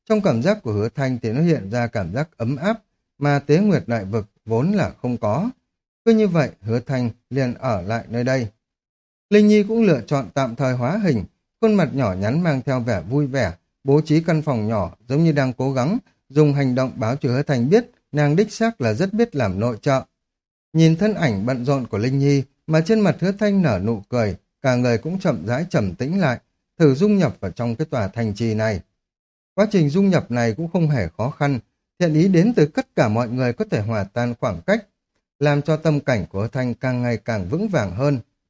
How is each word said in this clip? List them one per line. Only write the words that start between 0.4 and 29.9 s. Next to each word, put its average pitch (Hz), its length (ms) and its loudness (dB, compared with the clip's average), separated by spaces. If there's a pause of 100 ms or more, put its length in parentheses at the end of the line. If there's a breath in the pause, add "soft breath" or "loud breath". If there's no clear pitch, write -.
giác 202 220 0
của 113 80 -4
Hứa 104 180 0
Thanh 131 300 -4
thì 113 120 -4
nó 127 100 0
hiện 139 300 0
ra 120 160 -2
cảm 95 260 -6
giác 143 240 -4
ấm 120 180 -4
áp, 196 260 -4 (360)
mà 143 220 0
Tế 147 200 2
Nguyệt 196 280 2
Đại 113 180 -4
Vực 104 200 -4 (200)
vốn 117 260 0
là 170 200 0 (100)
không 123 160 -4
có. 127 320 -2 (560)
Cứ 226 80 6
như 214 140 4
vậy, 165 240 0 (100)
Hứa 113 180 -2
Thanh 123 300 -2 (200)
liền 127 240 -2
ở 120 280 -4
lại 107 280 -6
nơi 120 140 -4
đây. 127 240 -2 (840)
Linh 208 180 6
Nhi 208 160 6
cũng 226 200 0
lựa 156 180 4
chọn 135 320 -4
tạm 127 220 -2
thời 127 180 0
hóa 127 240 -2
hình, 151 260 0 (380)
khuôn 220 120 4
mặt 175 200 2
nhỏ 123 200 0
nhắn 107 280 -2
mang 147 200 0
theo 131 180 -2
vẻ 113 300 -2
vui 143 180 0
vẻ, 123 260 -2 (300)
bố 143 180 4
trí 156 220 2
căn 165 180 0
phòng 117 260 -2
nhỏ 101 280 -2 (120)
giống 143 160 2
như 165 80 4
đang 135 220 0
cố 131 200 -4
gắng 135 240 0 (320)
dùng 147 240 4
hành 135 220 0
động 131 200 -2
báo 117 200 -2
cho 143 140 -2
Hứa 127 140 0
Thanh 127 260 0
biết 233 160 4 (260)
nàng 147 240 2
đích 220 180 0
xác 226 280 -2
là 113 120 0
rất 180 200 -2
biết 233 220 0
làm 101 240 -2
nội 117 220 -2
trợ. 135 200 0 (720)
Nhìn 160 220 6
thân 208 180 0
ảnh 110 320 -2
bận 120 200 -4
rộn 135 220 -2
của 104 100 -4
Linh 131 220 0
Nhi 139 240 2 (240)
mà 160 140 2
trên 220 180 2
mặt 196 200 2
Hứa 185 120 0
Thanh 202 300 0
nở 117 220 2
nụ 107 260 -2
cười, 110 260 -2 (260)
cả 131 140 0
người 123 220 2
cũng 175 220 -6
chậm 120 280 -2
rãi 131 220 -4
trầm 101 260 -2
tĩnh 160 240 -4
lại, 131 200 0 (380)
thử 143 180 6
dung 202 220 2
nhập 139 220 0
vào 92 120 -6
trong 117 240 -4
cái 160 100 -4
tòa 113 220 -4
thành 110 280 -4
trì 113 180 -2
này. 107 280 -2 (720)
Quá 208 160 0
trình 160 180 2
dung 196 200 2